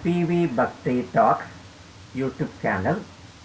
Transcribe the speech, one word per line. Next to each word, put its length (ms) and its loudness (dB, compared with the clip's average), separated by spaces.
பி 200 2
வி 320 2
பக்தி 580 -2
டாக்ஸ் 340 4
YouTube 460 -4
சேனல் 400 0